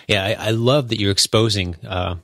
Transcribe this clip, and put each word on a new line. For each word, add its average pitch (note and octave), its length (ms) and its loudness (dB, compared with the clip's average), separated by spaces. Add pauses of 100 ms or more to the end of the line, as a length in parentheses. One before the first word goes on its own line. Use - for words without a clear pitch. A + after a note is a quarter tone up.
yeah, G2+ 160 2
I, G#2 260 -2
I - 20 0
love A#2+ 380 2
that A2 100 -4
you're G2 120 0
exposing, G2+ 720 0
uh, F2+ 400 -6